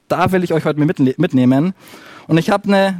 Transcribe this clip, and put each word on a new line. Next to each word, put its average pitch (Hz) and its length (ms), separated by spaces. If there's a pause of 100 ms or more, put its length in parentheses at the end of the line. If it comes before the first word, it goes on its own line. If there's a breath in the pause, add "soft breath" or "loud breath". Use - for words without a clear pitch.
da 175 240
will 185 120
ich 175 100
euch 156 120
heute 151 140
mit, 147 380
mitnehmen. 139 560 (540 loud breath)
Und 160 100
ich 165 140
habe 202 160
eine 196 320